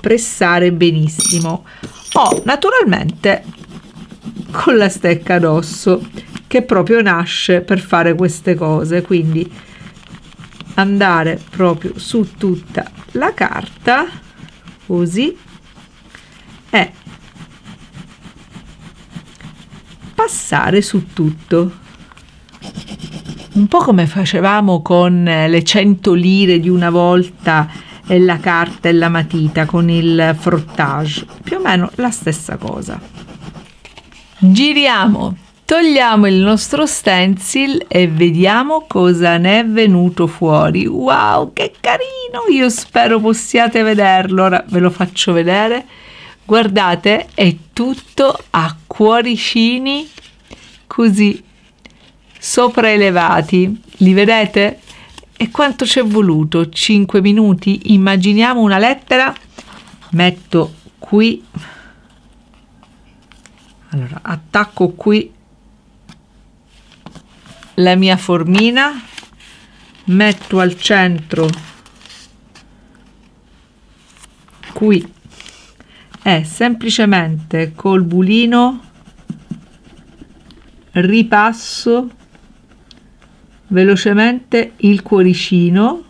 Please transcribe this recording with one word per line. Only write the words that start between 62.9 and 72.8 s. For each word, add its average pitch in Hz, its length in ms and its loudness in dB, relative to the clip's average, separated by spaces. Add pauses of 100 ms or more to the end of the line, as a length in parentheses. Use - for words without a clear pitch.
allora, 139 320 -8
attacco 190 680 -4
qui 214 440 -2 (2500)
la 180 200 2
mia 190 220 2
formina, 220 840 0 (1040)
metto 196 540 0
al 180 200 0
centro 175 680 0 (3250)